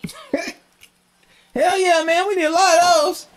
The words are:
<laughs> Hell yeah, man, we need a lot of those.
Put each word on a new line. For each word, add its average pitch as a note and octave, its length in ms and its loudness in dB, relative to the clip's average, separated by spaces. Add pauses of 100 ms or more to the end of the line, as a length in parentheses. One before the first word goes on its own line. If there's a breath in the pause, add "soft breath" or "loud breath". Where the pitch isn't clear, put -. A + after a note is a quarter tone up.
<laughs> - 520 -10 (1000 soft breath)
Hell F4 240 0
yeah, F4+ 260 2
man, E4+ 240 0
we G#4 80 -2
need F4 80 -2
a D4+ 60 0
lot E4+ 280 2
of F4 260 4
those. F4 220 -6 (100)